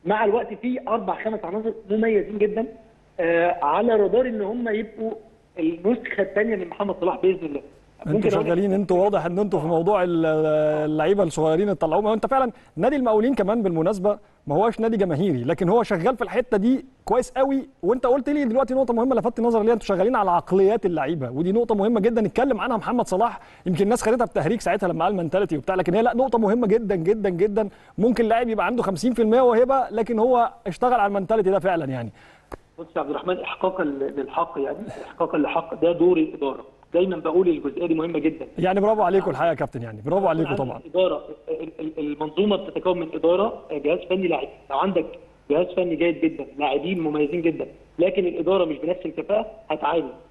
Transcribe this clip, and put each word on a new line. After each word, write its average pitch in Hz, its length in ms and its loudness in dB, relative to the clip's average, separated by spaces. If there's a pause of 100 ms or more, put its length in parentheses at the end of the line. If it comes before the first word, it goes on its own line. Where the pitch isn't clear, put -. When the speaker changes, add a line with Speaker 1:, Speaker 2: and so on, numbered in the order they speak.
Speaker 1:
مع 214 200 2
الوقت 220 380 0
في 254 260 -4
اربع 196 360 -4
خمس 220 200 -6
عناصر 214 280 -6 (180)
مميزين 214 480 0
جدا، 214 280 0 (540)
آه، 170 440 2
على 208 320 2
رادار 214 300 2
ان 220 160 -4
هم 233 260 -4
يبقوا 220 440 -6 (460)
النسخه 175 640 -2
الثانيه 214 340 0
من 180 120 -6
محمد 202 320 -4
صلاح 175 220 0
باذن 185 240 0
الله. 143 140 -6 (400)
Speaker 2:
انتوا 151 120 -6
Speaker 1:
ممكن 214 160 2
أقول 190 120 2
لك 156 60 -2
Speaker 2:
شغالين، 185 260 0
انتوا 185 320 2
واضح 190 220 0
ان 175 120 -2
انتوا 196 220 0
في 151 60 -4
موضوع 175 360 2
ال-، 170 240 2 (640)
اللعيبه 165 320 2
الصغيرين 160 400 2
اللي 208 120 0
طلعوهم. 170 320 0
انت 220 200 0
فعلا 262 260 0 (240)
نادي 240 200 2
المقاولين 240 380 2
كمان 214 280 0
بالمناسبه 190 560 0 (280)
ما 143 80 -2
هواش 220 260 2
نادي 226 160 0
جماهيري، 170 480 0
لكن 170 240 0
هو 226 140 4
شغال 208 340 0
في 240 80 -4
الحته 214 320 -2
دي 233 280 2 (200)
كويس 233 260 0
قوي. 269 380 0 (140)
وانت 247 240 0
قلت 262 220 2
لي 294 160 0
دلوقتي 247 300 0
نقطه 262 200 2
مهمه 247 200 2
لفتت 214 260 0
نظري 226 240 2
ليها، 233 100 4
انتوا 220 120 -6
شغالين 202 300 2
على 196 140 2
عقليات 190 560 4
اللعيبه، 151 440 -2
ودي 170 220 -2
نقطه 226 220 2
مهمه 208 260 2
جدا 220 260 2
اتكلم 226 340 0
عنها 240 160 -2
محمد 226 300 -2
صلاح. 202 340 0 (260)
يمكن 180 180 2
الناس 226 180 2
خدتها 240 220 2
بتهريج 196 360 -2
ساعتها 196 280 -2
لما 165 160 -2
قال 202 120 0
منتاليتي 170 400 0
وبتاع، 160 180 -2
لكن 180 200 0
هي 220 80 2
لا، 233 120 2
نقطه 247 240 2
مهمه 226 280 2
جدا 208 300 2
جدا 196 340 0
جدا. 202 380 0 (300)
ممكن 233 260 2
لاعب 226 240 2
يبقى 202 180 0
عنده 233 160 -2
خمسين 196 320 -2
في 233 80 0
المية 226 180 4
موهبه، 254 500 4
لكن 220 280 -2
هو 240 340 4 (140)
اشتغل 240 340 0
على 202 60 4
المنتاليتي 202 440 0
ده 190 80 4
فعلا 170 260 0
يعني. 123 260 -6 (680)
Speaker 1:
بص 165 80 -14 (100)
يا 165 40 -2
عبد 143 100 -6
الرحمن، 175 300 -4
احقاقا 185 440 -4
ل-، 139 320 -4
للحق، 143 400 -4
يعني 135 220 -4 (280)
احقاقا - 320 -4
للحق، 160 440 -2
ده 170 100 4
دور 170 260 4
الاداره. 139 460 -4 (300)
دايما 180 220 2
بقول 165 320 2
الجزئيه 147 380 -2
دي 165 80 2
مهمه 160 240 -2
جدا. 160 280 -2 (120)
Speaker 2:
يعني 185 220 2
برافو 214 220 2
عليكم 190 280 2
الحقيقه 151 200 0
يا 156 40 0
كابتن، 135 280 -6
يعني 110 240 -12
برافو 185 200 0
عليكم 160 220 0
Speaker 1:
عندك - 160 -2
Speaker 2:
طبعا. 123 220 -8
Speaker 1:
اداره، 165 360 0 (260)
ال-، 160 320 -8
ال-، 156 180 -8
المنظومه 156 580 -2
بتتكون 175 440 -4
من 160 140 -6
اداره، 175 480 0 (100)
جهاز 147 260 -2 (120)
فني، 185 180 0
لاعب. 139 200 -2 (220)
لو 135 80 -2
عندك 175 280 0 (440)
جهاز 165 160 2 (100)
فني 170 200 0
جيد 165 240 0
جدا، 156 260 -2 (120)
لاعبين 147 420 -2
مميزين 151 420 -2
جدا، 156 240 -2 (320)
لكن 185 280 2
الاداره 175 380 0
مش 156 140 -4
بنفس 175 280 -4
الكفاءه، 196 400 -4 (240)
هتعاني. 156 400 -2 (200)